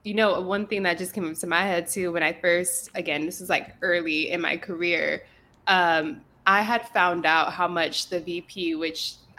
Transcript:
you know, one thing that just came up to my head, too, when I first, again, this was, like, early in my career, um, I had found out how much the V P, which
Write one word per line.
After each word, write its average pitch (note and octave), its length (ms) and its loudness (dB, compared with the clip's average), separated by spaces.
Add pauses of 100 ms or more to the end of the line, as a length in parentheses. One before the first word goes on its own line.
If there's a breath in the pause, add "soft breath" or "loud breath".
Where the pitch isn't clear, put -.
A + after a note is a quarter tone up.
you G#3 120 -6
know, G#3 260 4
one G3+ 260 -2
thing F#3+ 180 -4
that E3+ 120 2
just F3+ 160 -8
came F3 180 -4
up D#3+ 60 -8
to F3+ 100 -6
my E3 160 2
head, F3 240 0
too, F3+ 240 -2
when E3+ 120 0
I D#3+ 100 2
first, F3 640 0
again, D#3 320 -4
this F3 120 -8
was, F3+ 120 -10
like, C#3+ 320 -2
early E3+ 480 0
in F3 100 -2
my E3+ 160 0
career, E3 680 -2 (420 soft breath)
um, E3 560 2 (240)
I G3 160 6
had A3+ 260 -2
found F3 380 2
out D#3+ 260 4
how F3 160 -2
much E3 400 -2
the F3+ 100 -4
V E3+ 220 -6
P, E3+ 340 -6
which D#3+ 420 -6 (220)